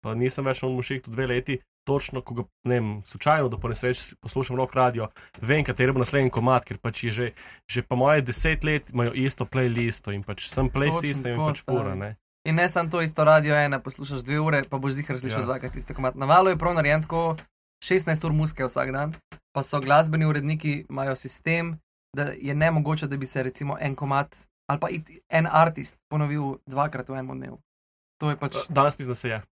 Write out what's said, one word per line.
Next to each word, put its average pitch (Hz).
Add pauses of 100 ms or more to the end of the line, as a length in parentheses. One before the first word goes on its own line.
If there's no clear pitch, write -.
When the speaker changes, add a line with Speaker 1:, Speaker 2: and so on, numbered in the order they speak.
Speaker 1:
pa 110
nisem 127
več 135
na 131
onem 127
šihtu 127
dve 123
leti, 123 (240)
točno, 139
ko 123
ga, 117 (200)
ne 123
vem, 113 (140)
slučajno 147
do 110
ponesreč 123
poslušam 127
Rock 131
Radio, 117 (280)
vem, 143
kateri 131
bo 131
naslednji 127
komad, 123
ker 98
pač -
je 117
že, 120 (380)
že -
po 131
moje 143
deset 147
let 151
imajo 120
isto 131
playlisto 120
in 101
pač -
sem 131
play 139
Speaker 2:
Točno 165
Speaker 1:
stisne 139
in 120
Speaker 2:
tako, 156
Speaker 1:
pač 147
pura, 120
Speaker 2:
stari. 95
Speaker 1:
ne. 101 (360)
Speaker 2:
In 156
ne 175
samo 170
to, 170
isto 160
Radio 151
ena, 143
poslušaš 135
dve 139
ure, 151
pa 135
boš 135
ziher 147
slišal 120
Speaker 1:
Ja. 104
Speaker 2:
dvakrat 131
isti -
komad. 131
Na 135
Valu 180
je 180
prav 170
narejen 156
tako, 165 (460)
šestnajst 165
ur 160
muzike 156
vsak 131
dan, 143 (360)
pa 139
so 147
glasbeni 156
uredniki, 151
imajo 135
sistem, 165 (380)
da 143
je 143
nemogoče, 156
da 139
bi 131
se 135
recimo 139
en 139
komad 139 (360)
ali 143
pa 165
it-, 170 (140)
en 160
artist 160
ponovil 147
dvakrat 135
v 131
enem 131
dnevu. 131 (640)
To 151
je 147
pač - (120)
Speaker 1:
Danes 143
mislim, 131
da 123
se 127
je. 110 (140)